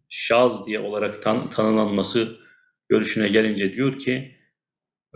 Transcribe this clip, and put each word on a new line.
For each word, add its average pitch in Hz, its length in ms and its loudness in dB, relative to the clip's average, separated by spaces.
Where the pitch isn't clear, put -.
şaz 117 580 2
diye 107 140 -6
olarak 104 420 -4
tan-, 110 280 0
tanımlanması 110 840 0
görüşüne 110 400 2
gelince 101 460 0
diyor 131 240 -2
ki, 131 380 -6